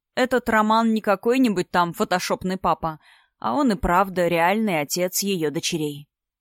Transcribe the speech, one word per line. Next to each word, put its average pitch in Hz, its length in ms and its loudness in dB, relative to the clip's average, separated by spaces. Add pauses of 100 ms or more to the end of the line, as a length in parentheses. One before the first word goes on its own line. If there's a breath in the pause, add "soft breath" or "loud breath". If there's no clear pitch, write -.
(140)
этот 247 340 0
Роман 220 460 2
не 220 60 0
какой-нибудь 220 720 0
там 175 200 2
фотошопный 185 640 -2
папа, 160 440 -4 (400 soft breath)
а 226 140 -4
он 269 180 2
и - 20 2
правда 180 540 0
реальный 175 520 0
отец 175 440 -4
её 175 260 0
дочерей. 147 580 -4 (320)